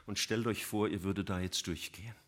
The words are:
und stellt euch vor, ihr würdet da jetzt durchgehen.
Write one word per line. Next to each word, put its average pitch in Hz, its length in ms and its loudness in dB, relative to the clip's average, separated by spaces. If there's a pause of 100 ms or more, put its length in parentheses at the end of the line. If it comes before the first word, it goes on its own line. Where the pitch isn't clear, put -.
und 104 140 -2
stellt 113 280 2
euch 107 180 0
vor, 107 240 2
ihr 90 140 0
würdet 95 260 0
da 92 100 2
jetzt 90 280 0
durchgehen. 92 480 -6 (120)